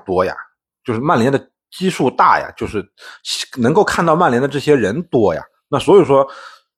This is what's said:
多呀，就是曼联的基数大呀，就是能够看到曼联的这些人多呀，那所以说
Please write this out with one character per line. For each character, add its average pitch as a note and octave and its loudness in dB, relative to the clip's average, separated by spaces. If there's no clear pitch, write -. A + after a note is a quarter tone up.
多 F2+ -2
呀， F#2 -4
就 A#2+ -6
是 A2 -4
曼 D3+ 0
联 A#2+ 0
的 - -4
基 F#3 -4
数 C#3 -2
大 - 2
呀， - -8
就 G#2+ -6
是 G2 -6
能 B2 0
够 G#3 4
看 - -2
到 D#3+ 4
曼 E3+ 2
联 A#2+ 0
的 C#3 -2
这 C#3+ -6
些 D3 2
人 A#2 -2
多 G#2+ 0
呀， D2 -6
那 C#3+ -2
所 F#3+ 4
以 D#3 4
说 C3+ 2